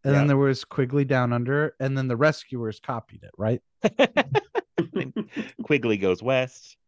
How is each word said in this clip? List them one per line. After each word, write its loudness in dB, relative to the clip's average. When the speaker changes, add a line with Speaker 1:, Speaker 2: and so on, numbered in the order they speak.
Speaker 1:
and 2
then 4
Speaker 2:
Yeah. 4
Speaker 1:
there 4
was 2
Quigley 0
Down 0
Under, -2
and -2
then -2
the -2
Rescuers -2
copied -12
it, -20
right? 0
Speaker 2:
<laughs> 0
And -6
Quigley 0
Goes 0
West -4